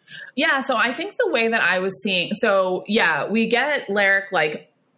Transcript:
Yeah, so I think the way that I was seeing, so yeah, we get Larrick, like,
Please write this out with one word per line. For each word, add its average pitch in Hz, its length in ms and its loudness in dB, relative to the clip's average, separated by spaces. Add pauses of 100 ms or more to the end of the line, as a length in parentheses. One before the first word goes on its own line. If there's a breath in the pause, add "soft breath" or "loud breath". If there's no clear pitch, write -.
(380 loud breath)
Yeah, 285 240 0
so 247 160 -2
I 233 160 0
think 349 240 -10
the 453 120 0
way 226 200 2
that 226 120 0
I 175 180 2
was 190 220 -4
seeing, 185 340 -2
so 190 520 0
yeah, 196 420 2
we 226 180 0
get 254 420 -2
Larrick, 196 420 2
like, 160 400 -2 (260)